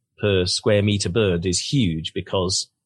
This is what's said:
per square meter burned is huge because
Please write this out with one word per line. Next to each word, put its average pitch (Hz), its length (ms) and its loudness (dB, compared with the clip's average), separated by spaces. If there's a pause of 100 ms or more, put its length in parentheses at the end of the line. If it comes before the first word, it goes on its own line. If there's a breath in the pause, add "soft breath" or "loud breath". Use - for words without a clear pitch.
(180)
per 98 260 2
square 101 380 2
meter 101 260 0
burned 90 360 0
is 92 140 0
huge 85 540 -2
because 92 560 -4 (160)